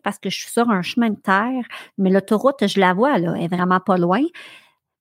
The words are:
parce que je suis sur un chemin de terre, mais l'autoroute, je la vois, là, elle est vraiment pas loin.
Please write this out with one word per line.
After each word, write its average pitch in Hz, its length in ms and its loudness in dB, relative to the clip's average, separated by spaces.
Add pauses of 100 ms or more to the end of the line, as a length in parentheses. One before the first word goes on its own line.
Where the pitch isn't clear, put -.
parce 202 140 -6
que 196 120 -8
je - 120 -6
suis - 100 -16
sur 240 200 0
un 185 100 2
chemin 233 300 0
de 202 80 -6
terre, 233 440 -2 (340)
mais 190 120 2
l'autoroute, 202 580 2
je 196 120 -2
la 185 140 4
vois, 240 260 2
là, 170 180 -2
elle 156 60 -4
est 175 120 -4
vraiment 180 240 2
pas 185 180 0
loin. 180 260 2 (760)